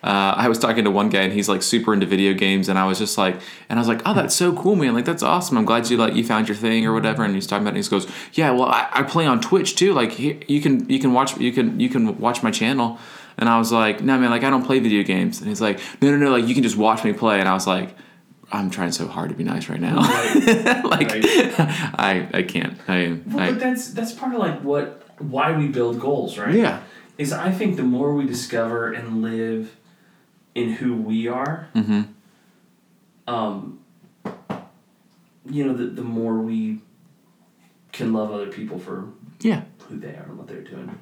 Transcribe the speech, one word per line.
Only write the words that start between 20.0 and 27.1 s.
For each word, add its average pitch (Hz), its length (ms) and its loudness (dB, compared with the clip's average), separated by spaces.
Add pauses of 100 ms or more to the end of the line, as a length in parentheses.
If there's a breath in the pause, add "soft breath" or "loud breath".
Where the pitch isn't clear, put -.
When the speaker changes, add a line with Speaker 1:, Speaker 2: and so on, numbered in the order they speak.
Speaker 2:
Right. 247 840 2
Speaker 1:
<laughs> - 0 -
Like, - 260 2
Speaker 2:
Right. 110 140 0 (340)
Speaker 1:
I, 98 760 0
I 92 80 0
can't. - 340 -4 (120)
I, 85 360 0
Speaker 2:
Well, - 160 -4
Speaker 1:
I 90 120 2
Speaker 2:
but - 80 -4
that's, 254 340 -2
that's 226 180 -6
part 254 220 -6
of, 226 60 -2
like, 151 220 -4
what, 143 400 -4 (160)
why 151 380 -2
we 143 120 0
build 120 320 -2
goals, 139 380 -2
right? 120 160 0
Speaker 1:
Yeah. 208 280 2 (360 loud breath)